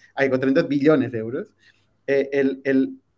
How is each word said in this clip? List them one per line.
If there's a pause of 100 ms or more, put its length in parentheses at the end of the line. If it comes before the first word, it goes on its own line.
(140)
ay,
cuatrocientos
billones
de
euros, (520)
eh,
el,
el, (200)